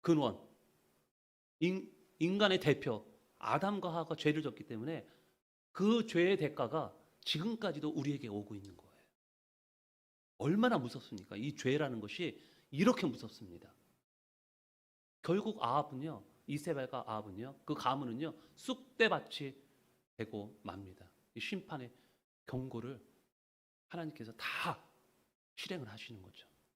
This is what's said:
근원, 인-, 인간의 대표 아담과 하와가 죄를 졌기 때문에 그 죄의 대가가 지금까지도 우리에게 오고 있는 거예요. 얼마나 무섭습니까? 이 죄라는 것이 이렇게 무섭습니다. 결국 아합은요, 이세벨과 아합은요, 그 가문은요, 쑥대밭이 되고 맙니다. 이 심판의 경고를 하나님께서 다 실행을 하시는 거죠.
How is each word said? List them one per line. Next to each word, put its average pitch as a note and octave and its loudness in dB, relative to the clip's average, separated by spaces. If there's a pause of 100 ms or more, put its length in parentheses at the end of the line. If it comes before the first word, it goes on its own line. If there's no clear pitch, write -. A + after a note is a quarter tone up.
근원, C#3 4 (1200)
인-, F#3 0 (280)
인간의 F#3 6
대표 C3 2 (340)
아담과 F3+ 0
하와가 D#3+ -2
죄를 D3+ 4
졌기 B2 -6
때문에 B2 -6 (640)
그 A3 6
죄의 F3+ 6
대가가 C#3+ 0 (280)
지금까지도 F3+ 0
우리에게 C#3 -2
오고 G#2 -6
있는 F#2+ -12
거예요. - -20 (1500)
얼마나 G3+ 4
무섭습니까? A#2 -6
이 C#3+ -4
죄라는 C3+ 0
것이 B2 -6 (260)
이렇게 F#3+ 4
무섭습니다. G#2+ -8 (1500)
결국 G#3 0
아합은요, C3+ -2 (240)
이세벨과 C#3 -2
아합은요, G#2+ -6 (100)
그 D3+ 0
가문은요, C3+ 0 (220)
쑥대밭이 F#3 0 (640)
되고 G#2+ -6
맙니다. F#2 -12 (260)
이 A#2 -8
심판의 C#3+ -6 (560)
경고를 B2+ -6 (880)
하나님께서 D3+ -8
다 - -4 (720)
실행을 D#3+ -6
하시는 A2 -14
거죠. - -20 (280)